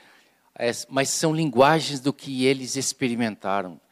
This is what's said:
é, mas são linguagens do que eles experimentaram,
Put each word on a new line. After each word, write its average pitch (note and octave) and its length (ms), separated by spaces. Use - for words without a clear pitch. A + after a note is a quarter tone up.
é, A#2+ 160
mas C#3 200
são D#3 260
linguagens C#3+ 640
do C3+ 120
que C3 360
eles C3 280
experimentaram, G#2+ 1040